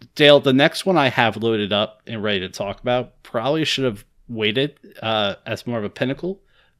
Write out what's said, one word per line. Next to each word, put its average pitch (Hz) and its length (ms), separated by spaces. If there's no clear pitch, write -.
Dale, 147 240
the 131 140
next 143 340
one 180 100
I 139 120
have 117 280
loaded 110 360
up 107 340
and 110 160
ready 101 180
to 92 80
talk 101 320
about 123 440
probably 139 400
should 135 200
have 107 200
waited, 117 500
uh, 107 420
as 110 220
more 120 120
of 104 60
a 101 60
pinnacle, 139 500